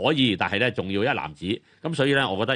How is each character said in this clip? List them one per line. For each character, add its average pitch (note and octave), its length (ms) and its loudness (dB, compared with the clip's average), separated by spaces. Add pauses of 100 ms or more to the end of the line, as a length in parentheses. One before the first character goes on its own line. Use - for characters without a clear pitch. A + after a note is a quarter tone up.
可 D3 80 4
以， B2 240 2
但 G#2 120 0
係 G2+ 100 0
呢， B2 120 2
仲 F#2 200 -4
要 G2 120 0
一 B2 40 2
籃 D#2 260 -4
子。 F#2 280 -6 (200)
噉 C3+ 140 -6
所 C3+ 120 2
以 C#3 60 2
呢， C3+ 160 2
我 F#2+ 160 -2
覺 B2+ 100 0